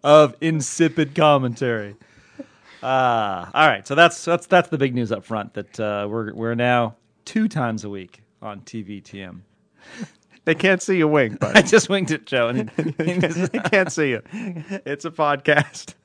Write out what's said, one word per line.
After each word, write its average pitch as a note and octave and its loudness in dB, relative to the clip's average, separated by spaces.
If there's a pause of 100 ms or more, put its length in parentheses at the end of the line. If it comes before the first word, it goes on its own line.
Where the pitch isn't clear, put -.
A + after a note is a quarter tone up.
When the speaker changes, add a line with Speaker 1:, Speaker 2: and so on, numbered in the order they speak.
Speaker 1:
of D3 8
insipid D3+ 0
commentary. B2 0 (840)
Uh, A#2 0
all D#3 6
right. G2 -2
So C#3 -6
that's, D#3+ 4
that's, E3+ -2
that's F3+ 2
the D3+ -4
big C3 0
news A#2 -2
up G2+ -8
front, G#2 -8
that, - -12
uh, G#2 -4
we're, G#2+ -8
we're A2+ -4
now A#2+ 0 (280)
two A3 -2
times A#2 -4
a G#2 -12
week F#2+ -16 (200)
on G#2 -12
T A2+ -14
V G2 -14
T G2 -18
M. F#2 -18 (1040)
Speaker 2:
They D#3+ 2
can't F#3+ 0
see F#3+ -2
you D#3+ 2
wink, C#3 2
but - -4
Speaker 1:
<laughs> - -
I G#3 8
just - 4
winked G3 0
at D#3 -4
Joe, A#2+ 0
and A2+ -4
he, - -4
Speaker 2:
<laughs> D#3 -4
Speaker 1:
he F3 -2
just E3+ -2
Speaker 2:
they A#3+ -4
can't F#3+ 0
see D3+ 0
you. A2+ -4 (100)
It's F3+ -10
a E3 -8
podcast. D3 -2 (100)